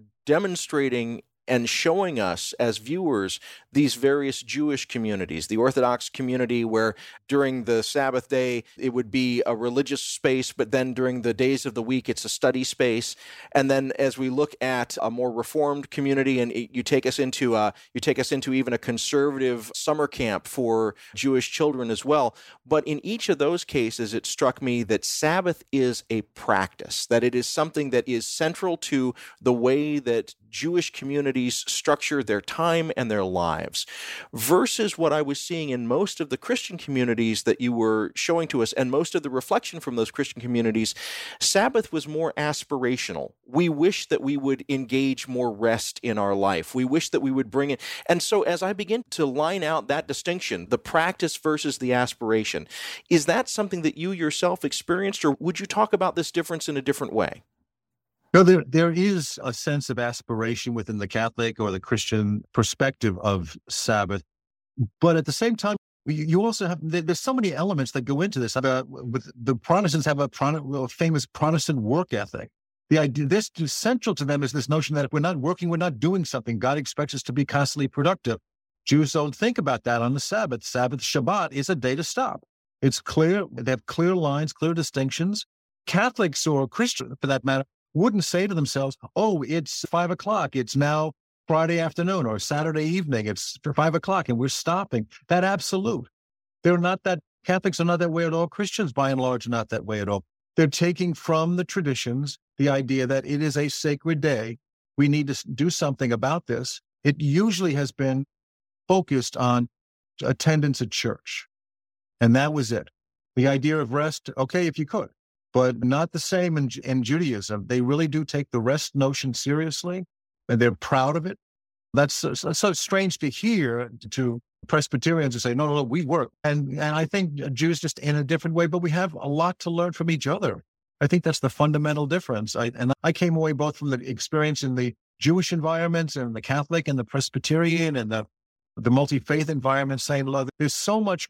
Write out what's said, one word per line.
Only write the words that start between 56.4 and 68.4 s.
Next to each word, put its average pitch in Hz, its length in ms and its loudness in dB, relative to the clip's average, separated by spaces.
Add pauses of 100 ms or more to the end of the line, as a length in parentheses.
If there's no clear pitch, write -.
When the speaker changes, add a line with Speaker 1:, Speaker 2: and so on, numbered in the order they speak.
Speaker 1:
in 151 80 -4
a 135 60 -2
different 139 320 -2
way? - 280 -2 (920)
Speaker 2:
No, 185 80 10
there, 180 240 8
there 160 240 4
is 180 520 0
a 127 100 -4
sense 147 380 -4
of 117 80 -4
aspiration 117 760 -4
within 107 260 -4
the 101 100 -4
Catholic 113 520 -2
or 104 100 2
the 95 100 -2
Christian 104 640 0 (120)
perspective 113 640 0
of 95 380 0 (120)
Sabbath. 101 540 0 (800)
But 165 160 6
at 156 100 0
the 143 60 -4
same 226 220 0
time, 208 220 -2 (300)
you, 151 180 -2
you 175 200 4
also 214 220 -2
have, 170 140 -2
there, 160 220 -2
there's 160 180 -2
so 262 140 -2
many 208 180 2
elements 151 400 0
that 123 140 -2
go 143 160 0
into 208 160 -2
this. 117 180 0